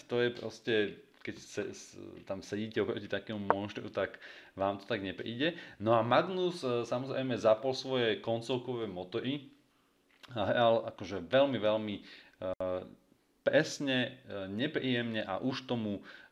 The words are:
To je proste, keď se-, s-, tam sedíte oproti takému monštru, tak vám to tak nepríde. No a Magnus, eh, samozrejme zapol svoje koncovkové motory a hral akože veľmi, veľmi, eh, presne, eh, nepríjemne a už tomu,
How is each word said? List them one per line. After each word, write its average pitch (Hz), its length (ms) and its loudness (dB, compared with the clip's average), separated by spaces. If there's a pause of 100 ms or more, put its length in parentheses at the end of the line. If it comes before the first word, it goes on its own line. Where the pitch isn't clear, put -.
To 120 80 0
je 120 160 4
proste, - 400 -4 (480)
keď - 220 -8
se-, - 320 -6
s-, - 220 -18 (260)
tam 98 160 -6
sedíte 110 400 -4
oproti 101 320 -2
takému 101 400 -2
monštru, 104 400 -4
tak 95 240 -2 (400)
vám 98 240 0
to - 80 -16
tak 107 160 -2
nepríde. 117 560 -4 (220)
No 113 160 6
a 113 80 4
Magnus, 175 580 2
eh, 120 220 0
samozrejme 131 560 -2
zapol 113 320 6
svoje 123 480 0
koncovkové 117 640 -2
motory 113 640 -4 (880)
a 107 80 -2
hral 117 280 6 (200)
akože 92 320 -6
veľmi, 131 340 4
veľmi, 107 360 2 (460)
eh, 92 400 -2 (640)
presne, 135 720 2
eh, 98 340 -8
nepríjemne 117 800 0
a 95 160 -2
už 131 240 -2
tomu, 107 320 -2 (320)